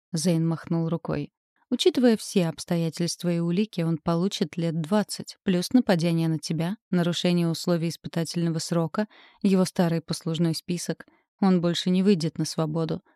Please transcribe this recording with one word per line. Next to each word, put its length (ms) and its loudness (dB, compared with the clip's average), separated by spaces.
Зейн 360 0
махнул 420 -2
рукой. 420 -4
«Учитывая 480 4
все 300 0
обстоятельства 840 -2
и 80 0
улики, 420 -2
он 180 0
получит 580 -2
лет 240 -2
двадцать, 640 -4
плюс 280 0
нападение 560 4
на 120 0
тебя, 380 -4
нарушение 580 2
условий 420 0
испытательного 680 -4
срока, 500 -2
его 220 4
старый 360 0
послужной 540 -2
список. 500 -6
Он 220 4
больше 300 0
не 100 2
выйдет 380 2
на 60 0
свободу, 580 -4